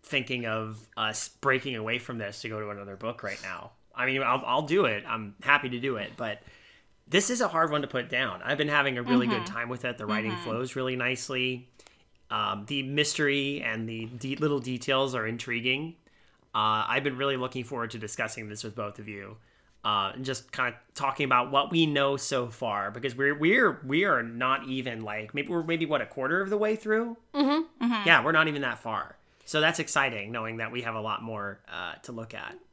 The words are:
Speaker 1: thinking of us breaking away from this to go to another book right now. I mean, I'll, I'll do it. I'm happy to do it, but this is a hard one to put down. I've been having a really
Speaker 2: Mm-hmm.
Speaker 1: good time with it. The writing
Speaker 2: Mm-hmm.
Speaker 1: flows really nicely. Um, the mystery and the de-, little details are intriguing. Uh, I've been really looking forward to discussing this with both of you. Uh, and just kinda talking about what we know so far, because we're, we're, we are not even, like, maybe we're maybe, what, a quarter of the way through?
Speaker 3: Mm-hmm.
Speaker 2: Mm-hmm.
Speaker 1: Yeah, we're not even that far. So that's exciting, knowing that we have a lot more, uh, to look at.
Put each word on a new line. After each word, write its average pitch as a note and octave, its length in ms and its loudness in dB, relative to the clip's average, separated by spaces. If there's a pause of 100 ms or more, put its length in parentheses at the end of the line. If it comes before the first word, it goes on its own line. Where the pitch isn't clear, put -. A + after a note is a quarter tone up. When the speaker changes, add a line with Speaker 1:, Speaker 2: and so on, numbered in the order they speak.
Speaker 1:
thinking B2+ 420 -2
of A2 420 -4 (100)
us G#2+ 320 -2
breaking C3 460 0
away A2+ 220 -2
from A#2+ 200 -6
this G#2 240 -8
to A#2 80 -8
go A2 100 -6
to G#2 100 -6
another G2+ 260 -10
book A2 280 -8
right G2+ 180 -6
now. F#2 300 -10 (240)
I B2 100 0
mean, C3 160 0
I'll, B2+ 240 2
I'll B2+ 220 2
do F3 180 4
it. G#2 220 0
I'm A2 340 -6
happy C#3 280 4
to B2 100 -4
do B2+ 160 -2
it, G#2 220 -6
but G#2+ 260 -6 (640)
this G3+ 220 4
is A#3+ 120 0
a G#3+ 60 4
hard E3 240 2
one D3 100 2
to C#3 60 -4
put B2 220 -2
down. A2+ 340 0
I've C#3+ 140 0
been D3+ 100 2
having C#3 300 4
a B2 60 -2
really B2 240 4
Speaker 2:
Mm-hmm. A2+ 100 2
Speaker 1:
good G#2 100 -4
time A#2 220 -4
with B2 160 -6
it. A#2+ 120 -2
The G#2+ 80 -8
writing G#2+ 260 0
Speaker 2:
Mm-hmm. - 120 -6
Speaker 1:
flows B2 320 -4
really C3 200 -2
nicely. B2+ 760 -2 (600)
Um, G#2 380 -2
the C#3+ 160 -2
mystery C#3+ 760 2
and A2+ 260 -2
the A2+ 180 -6
de-, B2+ 300 -6
little D3 240 2
details B2+ 560 0
are A2 100 0
intriguing. B2 680 -2 (580)
Uh, G#2+ 340 4
I've C3+ 160 0
been C3+ 140 -2
really C#3 200 0
looking B2+ 260 -4
forward A#2 280 -6
to A#2 60 -10
discussing A2 520 -6
this G#2 140 -10
with G#2+ 120 -8
both G#2 240 -8
of G#2 80 -14
you. G2+ 300 -12 (460)
Uh, G2+ 320 2
and C3 100 -8
just - 260 -6
kinda B2 240 -2 (200)
talking C#3 300 0
about B2+ 260 4
what C#3 200 4
we E3 140 6
know C#3 320 2
so B2+ 300 0
far, G#2 440 -2
because B2 240 -4
we're, C#3 220 2
we're, F3+ 480 4
we D3 200 2
are C3+ 180 2
not B2+ 440 0
even, B2 360 -4
like, G#2+ 320 -8
maybe C#3+ 140 -2
we're E3+ 140 0
maybe, E3 220 0
what, C#3+ 160 0
a G#2+ 60 -2
quarter C#3+ 340 0
of G3 80 -4
the G#3 80 0
way G#3+ 180 2
through? A3 400 0 (200)
Speaker 3:
Mm-hmm. C#4+ 500 2
Speaker 2:
Mm-hmm. A3 220 2
Speaker 1:
Yeah, D3 160 10
we're D3+ 80 2
not D#3+ 160 6
even D3 160 -2
that A#2+ 160 -2
far. G#2+ 360 -4 (320)
So D#3 140 2
that's D#3+ 160 4
exciting, B2 540 0
knowing A2+ 260 -4
that A2+ 140 -4
we B2 100 -4
have A#2 140 -4
a A2 60 -2
lot G#2+ 200 -2
more, G2+ 380 -6 (120)
uh, E2 320 -8
to - 80 -14
look A2+ 220 -10
at. - 220 -10 (180)